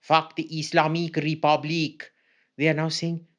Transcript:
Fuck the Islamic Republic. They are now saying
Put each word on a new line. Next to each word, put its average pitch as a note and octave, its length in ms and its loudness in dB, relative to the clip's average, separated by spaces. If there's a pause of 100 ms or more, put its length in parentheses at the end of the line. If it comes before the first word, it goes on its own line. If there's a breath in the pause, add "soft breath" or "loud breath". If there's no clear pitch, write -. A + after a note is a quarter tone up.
Fuck D#3 360 2
the D#3+ 240 -6
Islamic E3 560 0
Republic. D3+ 960 0 (440)
They D3+ 120 0
are D#3 60 4
now D3+ 140 -2
saying E3+ 380 -4 (120)